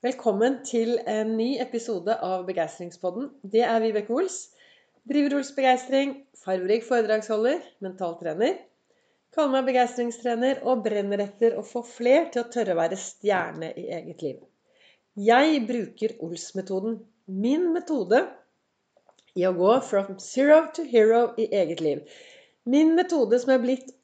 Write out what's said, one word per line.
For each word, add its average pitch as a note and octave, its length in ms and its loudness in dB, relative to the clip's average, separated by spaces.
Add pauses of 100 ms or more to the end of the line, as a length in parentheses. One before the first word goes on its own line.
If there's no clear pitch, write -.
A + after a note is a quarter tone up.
Velkommen B3 540 0 (100)
til A#3 300 0 (100)
en A3 300 -2
ny B3 240 -2
episode A3+ 500 -4 (140)
av F#3 180 -4
Begeistringspodden. F3+ 840 -6 (100)
Det G#3+ 240 0
er A3+ 160 2
Vibeke G#3+ 320 -2
Ols. F#4 240 -2 (720)
Driver C#4+ 300 0
Ols C#4 180 -8
Begeistring, C4 560 2 (240)
farverik F#3+ 480 0
foredragsholder, A3 800 0 (220)
mentaltrener. F3+ 760 -4 (720)
Kaller D4 220 0
meg C4 160 2
begeistringstrener A#3+ 1000 0
og A#3+ 160 0
brenner G3+ 460 -2
etter A3+ 260 2
å G#3+ 80 -8
få - 160 -8 (140)
fler C4+ 400 4
til A#3+ 100 -2
å A#3+ 80 -16
tørre F#3+ 240 0
å E3+ 60 2
være F#3 180 -2
stjerne E3 800 -4
i E3 80 -10 (140)
eget D#3+ 240 -16
liv. C3+ 120 -8 (760)
Jeg B3 480 4
bruker A3 540 -6 (100)
Ols-metoden, F#3+ 720 -6 (240)
min B3+ 480 0
metode C4+ 480 0 (1120)
i F#3 160 0
å F#3 80 0
gå F#3 180 4 (140)
from G3 320 -2
zero D4+ 460 4 (100)
to E4+ 160 -6
hero A3+ 380 4 (100)
i A3+ 160 -2
eget E3 240 -2
liv. D#3 240 -2 (640)
Min D#4+ 320 6
metode C4 400 2
som C4 160 2
er A#3 80 2
blitt B3+ 400 -4